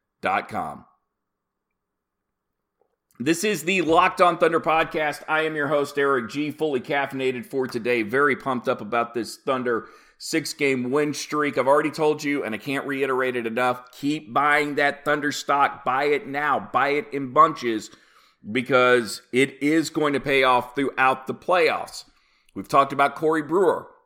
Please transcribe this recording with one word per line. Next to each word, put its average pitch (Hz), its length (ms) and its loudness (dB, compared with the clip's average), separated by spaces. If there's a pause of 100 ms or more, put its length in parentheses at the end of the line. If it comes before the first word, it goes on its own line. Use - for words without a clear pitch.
(200)
dot 98 280 -2
com. 80 360 -8 (2250)
This 165 260 -2
is 196 200 -2
the 185 180 0
Locked 170 380 4
On 175 160 4
Thunder 165 240 2
podcast. 156 680 -2
I 156 160 0
am 156 140 -2
your 143 120 -2
host, 143 300 -2
Eric 139 320 2
G, 147 200 -4
fully 143 300 -2
caffeinated 131 680 -4
for 131 200 -2
today. 120 360 -2
Very 131 340 2
pumped 127 320 -6
up 120 120 0
about 117 340 -4
this 110 220 -6
Thunder 123 520 -2 (300)
six-game 135 720 -2
win 147 220 0
streak. 147 460 -4
I've 123 80 2
already 151 240 4
told 151 320 0
you, 143 220 -2
and 110 100 -4
I 104 40 -6
can't 135 280 -6
reiterate 131 500 -2
it 117 100 -4
enough, 123 460 -2
keep 151 400 -6
buying 147 440 2
that 143 280 0
Thunder 147 280 -2
stock. 143 520 0
Buy 131 200 0
it 147 220 0
now. 135 460 -2
Buy 131 180 2
it 147 220 -2
in 135 200 -8
bunches 131 580 2 (600)
because 123 720 2 (100)
it 135 300 2
is 151 280 2
going 151 220 0
to 135 80 -2
pay 135 220 2
off 127 320 4
throughout 135 520 0
the - 80 -6
playoffs. 147 680 0 (500)
We've 98 140 -10
talked 139 240 4
about 139 220 2
Corey 160 280 0
Brewer, 156 460 2 (160)